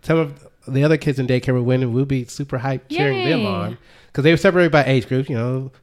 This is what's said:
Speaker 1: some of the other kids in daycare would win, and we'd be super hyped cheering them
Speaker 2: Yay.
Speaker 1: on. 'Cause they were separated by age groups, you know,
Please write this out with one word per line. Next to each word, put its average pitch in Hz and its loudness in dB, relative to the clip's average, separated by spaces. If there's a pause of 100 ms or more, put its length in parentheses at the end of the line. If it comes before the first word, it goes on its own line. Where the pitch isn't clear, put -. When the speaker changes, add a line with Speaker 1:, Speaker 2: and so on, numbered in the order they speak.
Speaker 1:
some 160 0
of 147 -6 (220)
the 135 0
other 156 4
kids 139 -2
in 127 -2
daycare 127 0
would 123 0
win, 127 2
and 117 -2
we'd 139 0
be 131 -2
super 139 -8
hyped 131 -6
cheering 359 0
them 254 0
Speaker 2:
Yay. 208 -2
Speaker 1:
on. 101 -6 (340)
'Cause 139 -2
they 156 6
were 165 6
separated 175 4
by 143 4
age 127 2
groups, 135 -2
you 135 -4
know, 131 -4 (100)